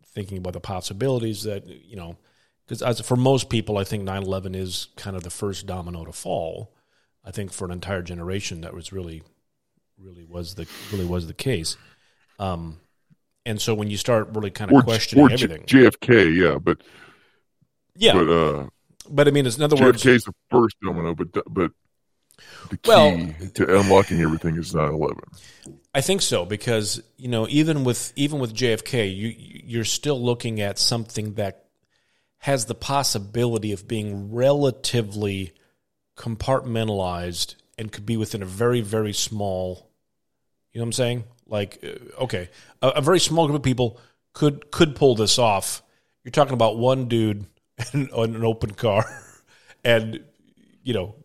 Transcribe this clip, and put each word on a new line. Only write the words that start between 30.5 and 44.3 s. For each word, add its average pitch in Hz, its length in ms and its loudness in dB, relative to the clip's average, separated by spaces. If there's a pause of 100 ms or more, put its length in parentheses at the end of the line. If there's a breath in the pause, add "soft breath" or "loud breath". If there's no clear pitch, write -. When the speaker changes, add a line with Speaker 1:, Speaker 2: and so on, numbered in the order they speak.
Speaker 1:
at 101 180 -4
something 110 580 -2
that 101 320 -6 (720)
has 135 260 -2
the 117 100 -6
possibility 117 960 -2
of 101 160 -8
being 104 460 -6
relatively 110 1200 0 (920)
compartmentalized 101 1120 -2 (220)
and 110 140 -10
could 104 140 -14
be 113 120 -2
within 107 240 -4
a 95 40 -8
very, 117 360 0
very 107 320 -2
small, 92 760 -6 (800)
you 113 80 -10
know 117 40 -4
what 117 40 -4
I'm 113 60 -6
saying? 120 300 -2 (240)
Like, 101 360 -6
uh, - 400 -10
okay, 95 260 -4 (320 soft breath)
a, 131 80 4
a 147 120 0
very 165 180 4
small 160 280 2
group 147 100 0
of 135 60 -6
people 120 360 0 (340 soft breath)